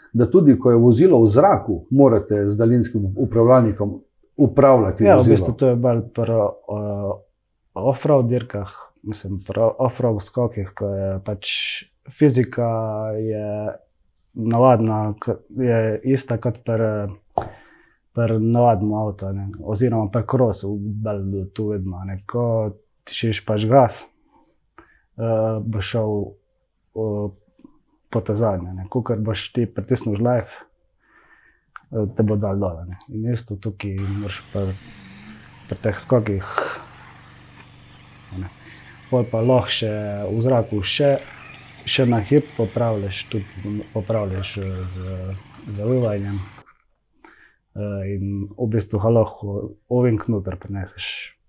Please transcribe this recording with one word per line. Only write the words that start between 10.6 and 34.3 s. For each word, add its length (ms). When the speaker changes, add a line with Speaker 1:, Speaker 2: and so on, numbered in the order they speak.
Speaker 2:
ko 140
je 360
pač 240
fizika 580
je 560
navadna, 840
k-, 180
je 560
ista 340
kot 260
pri, 480
pri 240
navadnem 520
avtu, 400
ne, 160
oziroma 500
pri 180
crossu, 480
bolj 760
tu 200
vidimo, 320
ne, 220
ko 460
tišiš 380
pač 220
gas, 380
eh, 420
boš 260
šel, 380
eh, 340
po 80
te 160
zadnje, 380
ne. 180
Kakor 240
boš 360
ti 140
pritisnil 500
žlajf, 320
eh, 140
te 60
bo 140
dal 240
dol, 280
ne. 100
In 240
isto 240
tukaj 400
moraš 220